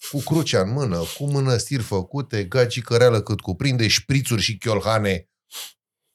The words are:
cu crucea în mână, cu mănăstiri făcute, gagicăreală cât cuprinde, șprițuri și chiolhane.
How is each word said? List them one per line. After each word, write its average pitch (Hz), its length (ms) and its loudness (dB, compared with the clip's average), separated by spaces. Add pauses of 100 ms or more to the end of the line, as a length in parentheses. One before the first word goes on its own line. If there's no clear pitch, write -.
(120)
cu 127 200 -4
crucea 147 300 2
în 95 100 0
mână, 120 280 -2 (180)
cu 143 140 -6
mănăstiri 135 520 0
făcute, 104 600 -4
gagicăreală 120 760 4
cât 104 200 -4
cuprinde, 123 460 0
șprițuri 120 540 0
și 107 160 -2
chiolhane. 104 720 0 (840)